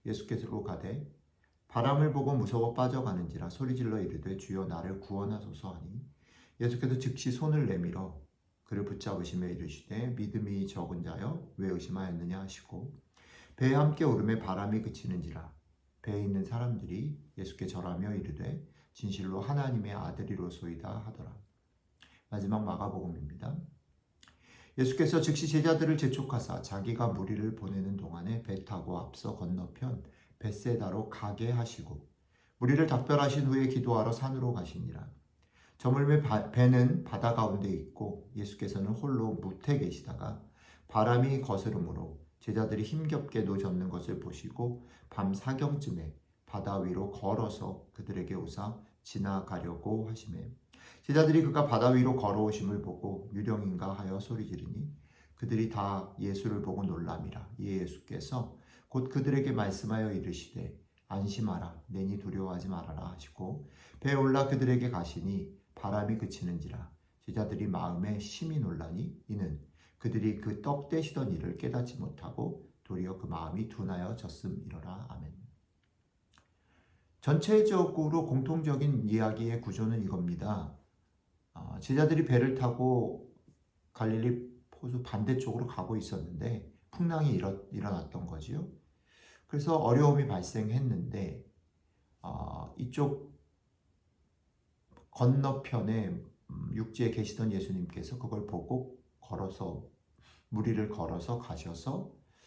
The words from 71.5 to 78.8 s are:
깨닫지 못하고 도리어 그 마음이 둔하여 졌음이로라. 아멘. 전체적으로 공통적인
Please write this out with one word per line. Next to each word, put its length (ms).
깨닫지 400
못하고 720
도리어 340
그 80
마음이 420
둔하여 480
졌음이로라. 920
아멘. 260
전체적으로 1080
공통적인 800